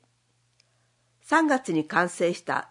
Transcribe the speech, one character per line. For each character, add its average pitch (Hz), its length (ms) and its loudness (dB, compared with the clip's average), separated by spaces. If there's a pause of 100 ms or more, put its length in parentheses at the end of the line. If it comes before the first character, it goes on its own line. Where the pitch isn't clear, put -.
(1200)
三 320 260 2
月 262 240 0
に 156 140 0
完 175 240 0
成 175 240 0
し - 80 -14
た - 300 -4